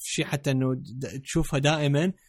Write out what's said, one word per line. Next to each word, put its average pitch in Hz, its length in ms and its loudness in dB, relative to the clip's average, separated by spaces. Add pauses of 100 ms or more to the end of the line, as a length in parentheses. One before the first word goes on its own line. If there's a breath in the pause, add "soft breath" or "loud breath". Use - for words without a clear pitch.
شي - 240 -4
حتى 143 260 -2
انه 131 240 2
د-، 131 480 -8
تشوفها - 360 0
دائمًا، 147 540 2 (160)